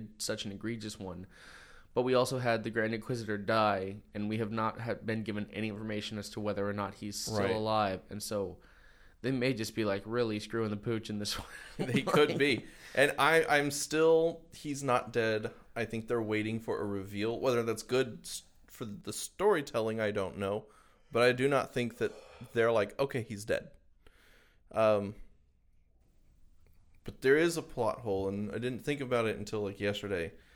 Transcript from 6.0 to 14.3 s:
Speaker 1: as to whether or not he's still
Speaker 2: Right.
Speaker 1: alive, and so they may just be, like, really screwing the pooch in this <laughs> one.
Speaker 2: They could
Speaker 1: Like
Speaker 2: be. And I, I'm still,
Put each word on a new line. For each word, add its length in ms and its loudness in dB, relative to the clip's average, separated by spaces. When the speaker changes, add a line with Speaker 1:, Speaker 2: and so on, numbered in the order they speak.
Speaker 1:
as 120 -8
to 100 -8
whether 280 -2
or 60 -2
not 200 -4
he's 240 -10
still 200 -2
Speaker 2:
Right. 160 2
Speaker 1:
alive, 460 2
and 120 -8
so 360 -4
they 80 -2
may 240 0
just 200 -6
be, 120 0
like, 180 0
really 340 0
screwing 320 -2
the 60 -2
pooch 320 -4
in 100 -4
this 160 -4
<laughs> 440 -12
one. 120 -2
Speaker 2:
They 120 2
could 280 6
Speaker 1:
Like 80 -2
Speaker 2:
be. 260 2
And 240 4
I, 300 6
I'm 220 4
still, 720 4